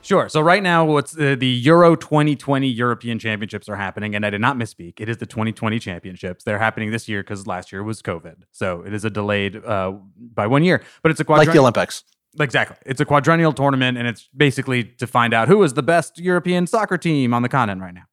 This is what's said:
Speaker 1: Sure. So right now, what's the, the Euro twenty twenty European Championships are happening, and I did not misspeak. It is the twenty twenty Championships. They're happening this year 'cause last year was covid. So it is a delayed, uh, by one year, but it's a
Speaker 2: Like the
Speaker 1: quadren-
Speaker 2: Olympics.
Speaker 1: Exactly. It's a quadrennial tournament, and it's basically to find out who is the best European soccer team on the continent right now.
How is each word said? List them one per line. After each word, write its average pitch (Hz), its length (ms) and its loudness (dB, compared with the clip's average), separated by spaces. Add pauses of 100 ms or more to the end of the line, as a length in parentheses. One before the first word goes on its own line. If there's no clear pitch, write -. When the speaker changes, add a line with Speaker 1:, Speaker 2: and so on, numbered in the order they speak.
Speaker 1:
Sure. 151 240 0
So 156 140 0
right 180 200 4
now, 170 220 2
what's 151 300 0
the, 143 220 0
the 131 120 -2
Euro 160 480 6
twenty 151 400 0
twenty 135 320 -2
European 117 500 -2
Championships 107 520 -8
are 101 80 -8
happening, 101 360 -8
and 104 120 -4
I 104 40 0
did 101 120 -4
not 131 160 0
misspeak. 90 420 -10
It 107 80 -8
is 113 100 -6
the 113 80 -10
twenty 110 280 -4
twenty 113 260 -4
Championships. 92 640 -12
They're 104 160 -4
happening 110 320 -2
this 113 160 -6
year 101 160 -6
'cause 101 240 -12
last 90 240 -10
year 98 100 -12
was 107 200 -10
covid. 82 500 -12
So 90 340 -6
it 101 80 -10
is 104 120 -8
a 110 40 -2
delayed, 101 540 -4
uh, 98 300 -4 (240)
by 113 300 -6
one 143 180 4
year, 175 180 2 (180)
but 160 100 2
it's 156 100 -4
a 156 100 -2
Speaker 2:
Like 151 160 6
the 165 60 0
Speaker 1:
quadren- 160 60 8
Speaker 2:
Olympics. 107 440 2 (340)
Speaker 1:
Exactly. 135 380 -2 (100)
It's 131 140 -6
a 147 60 2
quadrennial 156 480 2
tournament, 131 440 0
and 120 80 -4
it's 117 300 -6
basically 131 480 0
to - 240 -8
find 117 260 2
out 113 140 4
who 202 160 6
is 131 120 0
the 143 80 -2
best 165 360 0
European 180 480 0
soccer 202 300 -2
team 139 360 0
on 120 80 0
the 123 80 -2
continent 104 320 -2
right 90 120 -14
now. 90 200 -20